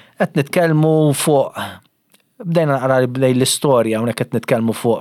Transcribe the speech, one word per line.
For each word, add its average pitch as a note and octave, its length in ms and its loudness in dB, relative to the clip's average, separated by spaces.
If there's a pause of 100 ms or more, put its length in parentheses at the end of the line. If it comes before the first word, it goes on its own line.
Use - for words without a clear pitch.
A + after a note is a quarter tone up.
(200)
qed F#3+ 160 -2
nitkellmu D#3 800 2
fuq, C#3+ 380 0 (880)
bdejna E3 360 0
naqra C3 240 0
lejn B2+ 380 0
l-istorja, B2 580 0
hawnhekk A2+ 240 -4
qed - 160 -4
nitkellmu A2+ 400 0
fuq A#2 240 -2